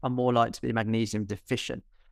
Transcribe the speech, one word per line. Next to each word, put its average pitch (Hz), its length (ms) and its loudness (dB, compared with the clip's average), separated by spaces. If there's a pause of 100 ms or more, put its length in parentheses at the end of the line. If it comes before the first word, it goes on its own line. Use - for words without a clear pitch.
are 131 60 0
more 123 240 2
likely 117 180 4
to - 100 -14
be 123 120 -2
magnesium 110 500 0
deficient. 113 600 -6 (280)